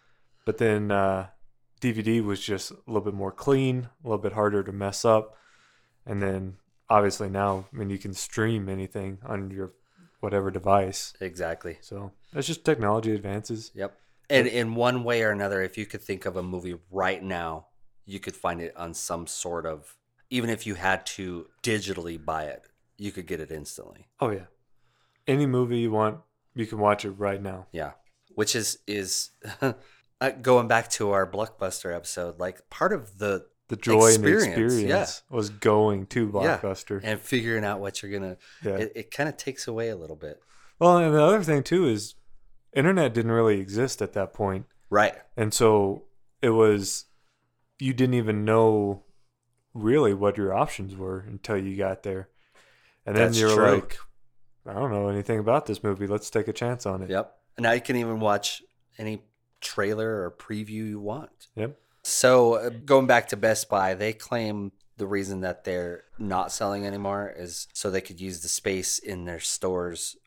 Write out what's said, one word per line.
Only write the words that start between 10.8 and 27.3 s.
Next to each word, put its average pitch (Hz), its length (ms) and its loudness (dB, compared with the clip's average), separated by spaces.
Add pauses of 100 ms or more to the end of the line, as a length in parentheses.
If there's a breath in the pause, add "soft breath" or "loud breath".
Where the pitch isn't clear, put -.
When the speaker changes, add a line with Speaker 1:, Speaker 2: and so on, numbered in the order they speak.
Speaker 2:
Exactly. 85 600 -8
Speaker 1:
So 98 300 -14 (220)
that's 143 140 -6
just 160 180 -6
technology 110 480 2
advances. 104 600 -8
Speaker 2:
Yep. 98 240 -10 (320)
And 131 160 6
Speaker 1:
Yep. 117 100 -2
Speaker 2:
in 113 200 -2
one 123 300 2
way 117 180 2
or 107 80 2
another, 101 300 -2
if 92 160 -6
you 107 80 -6
could - 160 -14
think 95 240 -8
of 92 100 -6
a 90 80 -4
movie 90 340 -8 (140)
right 95 320 -2
now 85 440 -6 (380)
you 98 140 -12
could 95 160 -10
find 85 260 -4
it 82 140 -10
on 85 180 -10
some 85 340 -8
sort 85 380 -8
of, 78 300 -10 (340)
even 120 200 -2
if 110 180 -4
you 101 80 -6
had 92 300 -2
to 90 420 -10 (140)
digitally 92 640 -4
buy 80 220 -4
it, 69 220 -14 (300)
you 101 140 -8
could 87 160 -12
get 85 120 -6
it 76 120 -10
instantly. - 560 -14 (120)
Speaker 1:
Oh, 127 100 0
yeah. 95 160 -6 (800)
Any 143 180 2
movie 123 340 0
you 117 120 0
want, 107 280 0 (360)
you 113 100 -4
can 110 140 -8
watch 104 260 2
it 98 60 -8
right 98 300 -4